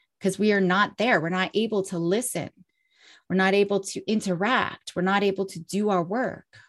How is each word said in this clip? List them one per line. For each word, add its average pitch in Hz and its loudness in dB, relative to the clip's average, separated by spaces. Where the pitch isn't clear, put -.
'Cause 185 0
we 214 4
are 202 2
not 190 2
there. 220 2
We're 160 -2
not 185 -2
able 214 0
to 180 -6
listen. 170 -2
We're 175 -2
not 190 4
able 202 2
to - -10
interact. 208 -2
We're 175 -2
not 196 2
able 196 0
to 190 -12
do 202 -2
our 180 2
work. 214 -6